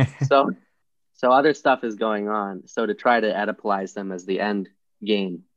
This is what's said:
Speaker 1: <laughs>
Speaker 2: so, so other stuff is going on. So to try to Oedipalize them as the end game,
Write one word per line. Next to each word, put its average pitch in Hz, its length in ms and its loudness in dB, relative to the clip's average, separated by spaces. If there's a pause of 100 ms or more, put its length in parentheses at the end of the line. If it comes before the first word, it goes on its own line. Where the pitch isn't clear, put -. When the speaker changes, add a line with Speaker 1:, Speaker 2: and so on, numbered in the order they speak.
Speaker 1:
<laughs> - 200 -6
Speaker 2:
so, 143 240 4 (640)
so 123 180 0
other 143 220 4
stuff 131 280 0
is 110 140 -6
going 104 320 -2
on. 101 400 -4
So 113 180 -4
to 104 80 -2
try 120 260 2
to 110 120 0
Oedipalize 101 640 -4
them 98 180 -8
as 92 120 -10
the 92 160 -4
end 101 280 -2 (360)
game, 98 380 -2 (140)